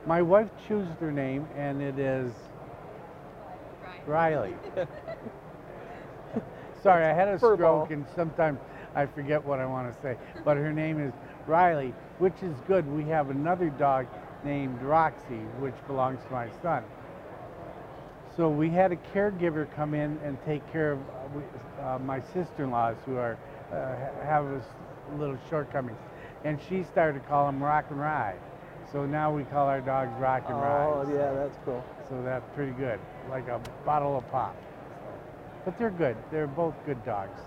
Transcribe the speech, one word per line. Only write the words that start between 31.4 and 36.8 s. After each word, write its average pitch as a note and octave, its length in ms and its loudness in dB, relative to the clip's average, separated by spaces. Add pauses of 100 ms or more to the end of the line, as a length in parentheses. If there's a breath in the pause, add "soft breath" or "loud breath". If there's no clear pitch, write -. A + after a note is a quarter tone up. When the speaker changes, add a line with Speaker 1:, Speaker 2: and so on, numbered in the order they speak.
Speaker 3:
cool. B2+ 200 -2 (240)
Speaker 1:
So B2+ 140 -4
that's B2+ 320 -2
pretty C#3+ 180 -2
good, B2 260 0 (300)
like C3 200 -4
a A#2 120 -2 (240)
bottle C#3+ 320 2
of B2 140 -2
pop. A2 260 0 (1080)
But F3+ 120 -4
they're A3+ 140 2
good. D#3+ 260 2 (140)
They're D#3 160 0
both D3 280 0 (120)